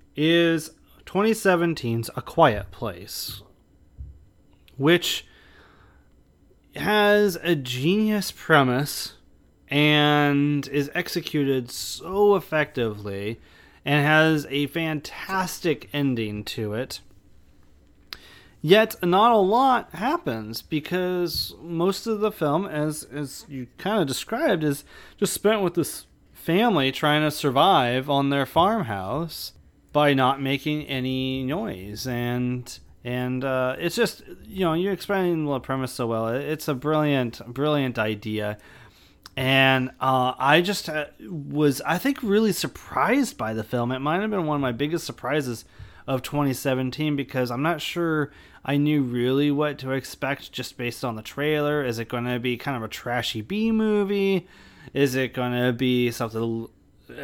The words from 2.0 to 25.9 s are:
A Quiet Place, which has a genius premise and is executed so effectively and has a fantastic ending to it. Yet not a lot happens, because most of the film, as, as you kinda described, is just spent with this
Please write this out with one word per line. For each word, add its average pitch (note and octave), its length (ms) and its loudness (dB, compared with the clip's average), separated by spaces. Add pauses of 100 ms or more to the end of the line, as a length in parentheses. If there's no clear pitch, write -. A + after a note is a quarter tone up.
A A#2+ 40 -6
Quiet A#2+ 480 2
Place, - 720 -10 (1300)
which E3 500 2 (1500)
has G#3 600 4
a E3+ 180 0
genius F3 760 0
premise C#3 800 2 (560)
and D3 1000 4
is C#3+ 260 -2
executed C#3+ 760 -2
so G3+ 640 2
effectively G#2+ 1040 -2 (460)
and C#3+ 200 2
has D#3 440 4
a C#3+ 180 0
fantastic E3 1300 -4
ending A2+ 500 -2
to G#2+ 300 -6
it. B2+ 260 -6 (1600)
Yet G#3+ 400 4
not F#3+ 300 4
a A3+ 60 6
lot A#3 560 2
happens, D#3 680 -4
because F3+ 1000 -4
most E3+ 440 -2
of A3 140 -2
the G#3 140 0
film, D#3+ 320 0
as, D3+ 380 -4
as C#3 440 -10
you C3 200 -10 (100)
kinda G3+ 260 0
described, F#3+ 600 0
is C#3+ 200 0 (340)
just - 140 0
spent G#3+ 300 2
with F3 140 0
this - 300 -2 (280)